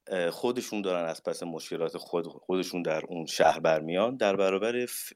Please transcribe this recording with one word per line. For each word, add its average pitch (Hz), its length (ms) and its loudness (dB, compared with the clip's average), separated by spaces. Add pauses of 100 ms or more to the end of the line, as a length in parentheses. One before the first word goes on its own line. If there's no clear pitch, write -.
اه، 87 240 0
خودشون 120 500 -2
دارن 90 280 0
از 80 140 -8
پس 85 200 -4
مشکلات 82 540 -4
خود، 85 300 -4
خودشون 87 540 -2
در 80 240 -2
اون 85 200 -6
شهر 80 340 4
برمیان، 82 580 2
در 104 180 4
برابر 98 500 2
ف-، - 300 -10